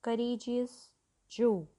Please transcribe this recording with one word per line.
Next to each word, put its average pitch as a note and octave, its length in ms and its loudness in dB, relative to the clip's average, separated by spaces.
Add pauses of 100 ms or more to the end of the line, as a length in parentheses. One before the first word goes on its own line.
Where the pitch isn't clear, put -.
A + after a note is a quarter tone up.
Courageous A#3+ 880 -2 (380)
Joe. G#3+ 380 2 (120)